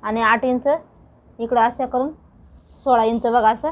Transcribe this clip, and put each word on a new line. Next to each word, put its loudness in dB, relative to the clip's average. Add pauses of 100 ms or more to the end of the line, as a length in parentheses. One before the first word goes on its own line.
आणि -4
आठ 2
इंच -2 (720)
इकडं, -2
अशा 0
करून -2 (680)
सोळा 2
इंच -2
बघा 2
असं. -4